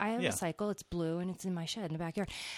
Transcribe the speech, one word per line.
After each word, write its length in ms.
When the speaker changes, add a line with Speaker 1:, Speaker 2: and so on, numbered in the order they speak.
Speaker 1:
I 80
have 120
Speaker 2:
Yeah. 80
Speaker 1:
a 40
cycle. 360
It's 140
blue 360
and 120
it's 140
in 80
my 120
shed 200
in 80
the 60
backyard. 300